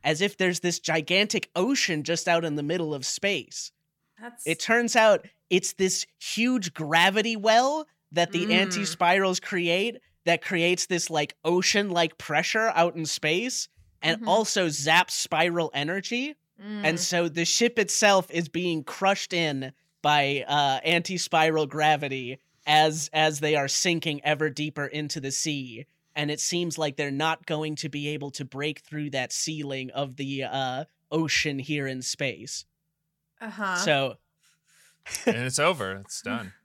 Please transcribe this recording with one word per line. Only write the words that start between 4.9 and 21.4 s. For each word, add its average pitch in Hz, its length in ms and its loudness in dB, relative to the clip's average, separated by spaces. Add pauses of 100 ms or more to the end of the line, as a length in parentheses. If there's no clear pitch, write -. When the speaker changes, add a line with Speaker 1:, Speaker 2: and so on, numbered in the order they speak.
Speaker 1:
out 220 300 6 (220)
it's 185 240 2
this 185 340 0 (120)
huge 233 560 -2
gravity 190 640 2
well 247 500 2 (260)
that 170 200 2
the 170 140 0
Speaker 2:
Mm. 214 60 2
Speaker 1:
anti-spirals 185 880 2
create 185 580 -2 (260)
that 165 180 2
creates 175 440 0
this, 170 220 -2
like, 151 260 -2 (100)
ocean-like 180 760 2
pressure 170 560 0
out 170 200 4
in 160 120 -4
space 175 600 -2 (340)
and 165 160 0
Speaker 2:
Mm-hmm. 220 100 -6
Speaker 1:
also 202 380 2
zaps 156 460 2
spiral 170 600 0
energy. 196 600 -4 (280)
Speaker 2:
Mm. 208 220 -8
Speaker 1:
And 165 160 2
so 175 280 0
the 165 180 -2
ship 233 320 2
itself 196 520 4
is 165 200 -2
being 165 340 -2
crushed - 480 0
in 143 400 -2 (300)
by, 143 440 2
uh, 139 380 2
anti-spiral 160 840 2